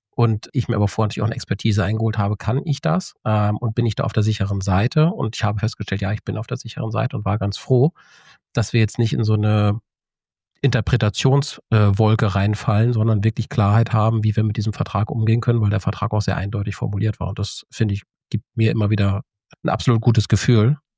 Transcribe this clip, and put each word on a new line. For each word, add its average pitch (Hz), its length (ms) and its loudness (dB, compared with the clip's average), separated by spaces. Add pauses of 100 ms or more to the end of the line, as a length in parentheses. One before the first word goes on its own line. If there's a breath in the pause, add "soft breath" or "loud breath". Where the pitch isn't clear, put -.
(120)
Und 113 420 0
ich - 160 -2
mir 110 80 0
aber 104 100 2
vorher 107 200 0
natürlich - 160 -4
auch 110 40 0
eine - 80 -2
Expertise 104 480 -2
eingeholt 107 340 -2
habe, 104 200 0
kann 127 260 -2
ich 147 160 -4
das? - 360 -2 (100)
Ähm, 104 320 0
und 110 180 -4
bin 117 100 0
ich 110 100 -2
da - 100 -2
auf - 80 -4
der 107 100 0
sicheren 101 380 -2
Seite? 101 460 2
Und 135 280 -4
ich - 80 -4
habe 107 160 0
festgestellt, 98 400 -4
ja, 98 140 -2
ich 104 100 -6
bin 104 140 -6
auf 113 100 -8
der 120 100 -6
sicheren 110 340 -8
Seite 110 260 -2
und 107 80 -6
war 104 120 0
ganz 101 200 -4
froh, 131 340 2 (640 loud breath)
dass - 180 -2
wir 117 80 2
jetzt 110 180 0
nicht 117 140 2
in 120 140 0
so 110 80 2
eine 104 480 2 (800)
Interpretationswolke, 127 1120 0
äh, 104 220 4
Wolke 107 380 2
reinfallen, 107 580 2
sondern 110 320 2
wirklich 110 240 -2
Klarheit 107 420 2
haben, 110 320 2
wie 107 100 2
wir 107 100 0
mit 107 120 0
diesem 107 160 -2
Vertrag - 400 -2
umgehen 113 300 0
können, 117 180 2
weil 104 120 2
der 104 100 0
Vertrag - 320 -4
auch 107 80 0
sehr - 160 -2
eindeutig 101 380 -4
formuliert 104 440 -2
war. 90 80 -4
Und 98 100 -6
das, - 320 -8
finde 104 260 -2
ich, 98 80 -8 (260)
gibt - 160 -6 (100)
mir 113 160 2
immer 107 180 0
wieder 101 340 0 (420)
ein - 40 0
absolut 117 300 0
gutes 113 300 2
Gefühl, 117 480 4 (200)